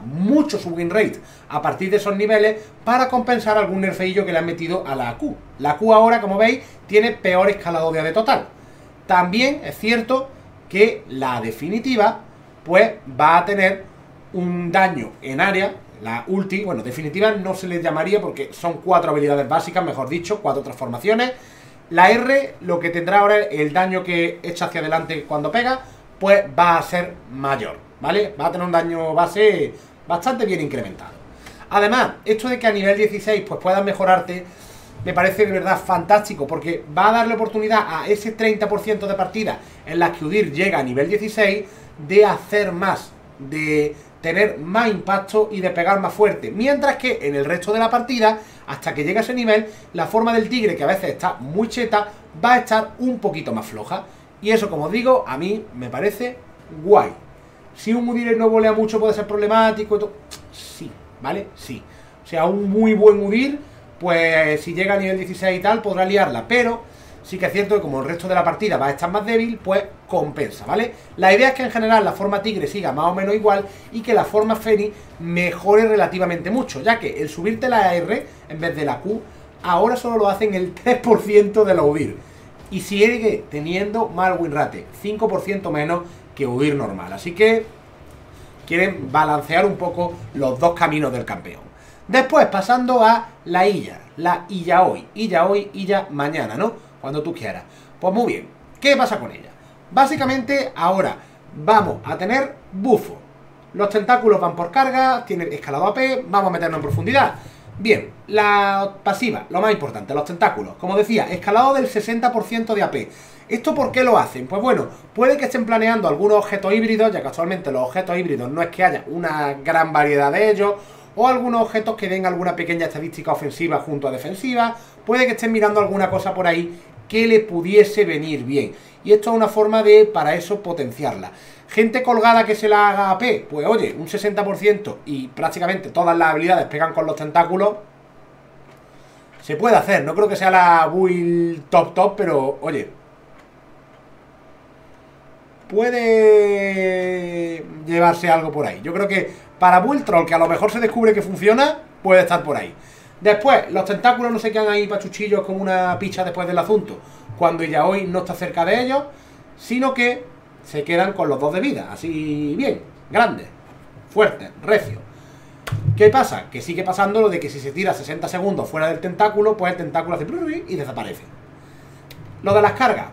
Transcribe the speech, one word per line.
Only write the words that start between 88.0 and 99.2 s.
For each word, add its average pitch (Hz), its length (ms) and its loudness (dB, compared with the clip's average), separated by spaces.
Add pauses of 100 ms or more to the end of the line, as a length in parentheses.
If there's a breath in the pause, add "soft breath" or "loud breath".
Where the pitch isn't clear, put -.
quieren 165 460 -2
balancear 151 520 2
un 196 120 0
poco 175 380 -6 (180)
los 127 260 -4
dos 170 140 2
caminos 151 400 -2
del 120 120 -8
campeón. 90 360 -12 (480 loud breath)
Después, 262 380 4
pasando 247 580 2
a 226 240 4 (160)
la 180 240 2
Illa, - 320 -4 (160)
la 175 320 -2
Illaoi, 175 640 2
Illaoi, 196 600 0
Illa 196 360 -2
mañana, 143 460 -4
¿no? 220 160 -2 (280 loud breath)
Cuando 143 220 -8
tú 165 100 -6
quieras. 92 300 -10 (380 loud breath)
Pues 185 120 0
muy 220 200 0
bien, - 160 -8 (320)
¿qué 277 160 4
pasa 226 240 0